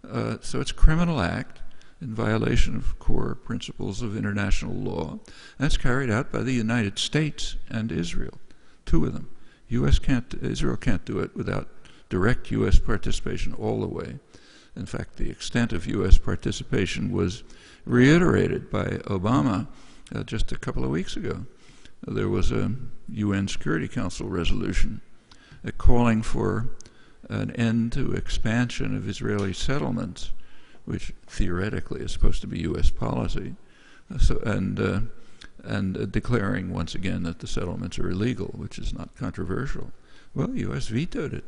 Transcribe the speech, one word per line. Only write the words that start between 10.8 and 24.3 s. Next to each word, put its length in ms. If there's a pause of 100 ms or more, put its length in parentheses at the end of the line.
do 140
it 180
without 320 (400)
direct 420
U 160
S 120
participation 760
all 260
the 60
way. 320 (580)
In 100
fact, 300
the 140
extent 420
of 140
U 180
S 140
participation 960
was 320 (400)
reiterated 840
by 140 (220)
Obama, 640 (460)
uh, 100
just 280
a 60
couple 260
of 60
weeks 260
ago. 300 (600)
There 220
was 240
a 200 (360)
U 240
N 160
Security 400
Council 400
resolution, 720 (680)